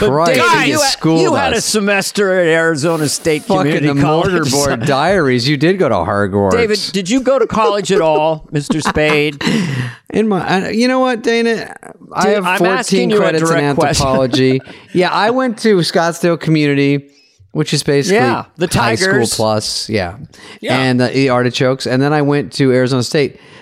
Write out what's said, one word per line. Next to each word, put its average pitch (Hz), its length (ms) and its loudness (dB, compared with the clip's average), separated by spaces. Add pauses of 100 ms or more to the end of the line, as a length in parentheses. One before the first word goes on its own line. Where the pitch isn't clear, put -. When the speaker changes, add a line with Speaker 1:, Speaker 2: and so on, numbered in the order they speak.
Speaker 1:
Christ. 156 260 2
Speaker 2:
David, - 80 2 (100)
Speaker 3:
Guys. 302 160 2
Speaker 2:
you, 294 60 0
Speaker 1:
You 311 80 0
Speaker 2:
had, 269 100 0
Speaker 1:
schooled - 280 0
Speaker 2:
you 339 140 2
had - 180 -2
a 233 40 -2
Speaker 1:
us. 202 80 -4
Speaker 2:
semester 202 760 -2
at 175 60 2
Arizona 160 640 0
State 151 340 -2
Speaker 1:
Fucking 185 300 0
Speaker 2:
Community 147 260 0
Speaker 1:
the - 80 2
Speaker 2:
College. 165 240 0 (220)
Speaker 1:
mortarboard 139 340 0
diaries. 139 640 0
You 151 80 0
did 175 240 0
go 160 80 2
to 107 80 2
Hogwarts. 98 560 0
Speaker 2:
David, 208 260 0 (140)
did 185 180 -4
you 262 120 0
go 254 180 2
to 226 80 2
college 208 420 0
at 185 100 2
all, 156 480 0
Speaker 1:
<laughs> - 40 -14
Speaker 2:
Mister 151 280 -2
Spade? 151 640 0 (720)
Speaker 1:
In 214 140 2
my, 190 180 -2
I, 180 240 -2
you 226 160 0
know 262 140 0
what, 247 240 -2
Dana? 233 500 -2 (380)
I - 140 0
Speaker 2:
Dude, 208 80 2
Speaker 1:
have 196 120 -2
Speaker 2:
I'm 185 120 0
Speaker 1:
fourteen - 200 2
Speaker 2:
asking 220 320 0
you 214 60 2
a - 20 4
Speaker 1:
credits 160 240 2
in 165 60 0
Speaker 2:
direct 147 320 0
question. 147 260 0
Speaker 1:
anthropology. 131 540 2 (160)
Speaker 2:
<laughs> - 180 -20
Speaker 1:
Yeah, 175 160 2
I 202 200 0
went 247 320 -2
to 214 160 4
Scottsdale 170 600 0
Community, 143 720 0 (400)
which 151 240 -4
is 143 80 -2
basically 151 360 2
Speaker 2:
Yeah, 254 260 0 (100)
the 165 140 -4
Speaker 1:
high 117 260 0
school 190 200 0
Speaker 2:
Tigers. 117 200 0
Speaker 1:
plus. 110 560 -2
Yeah. 101 280 -4 (420)
Speaker 3:
Yeah. 131 180 -2
Speaker 1:
And 127 220 2
the, 123 80 2
the 135 220 0
artichokes. 123 580 0
And 127 120 0
then 147 120 2
I 151 100 2
went 143 320 0
to 135 180 2
Arizona 127 300 2
State. 135 380 -2 (220)